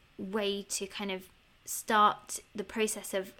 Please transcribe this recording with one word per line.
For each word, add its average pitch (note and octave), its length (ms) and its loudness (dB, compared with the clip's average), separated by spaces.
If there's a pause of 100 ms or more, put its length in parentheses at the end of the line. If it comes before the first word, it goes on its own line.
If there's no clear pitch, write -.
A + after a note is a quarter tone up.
(180)
way G3+ 500 -2
to - 180 -4
kind G3 240 -6
of F#3+ 120 -4 (420)
start - 760 4 (140)
the G#3 80 -4
process G#3+ 520 -2
of, F#3+ 260 -2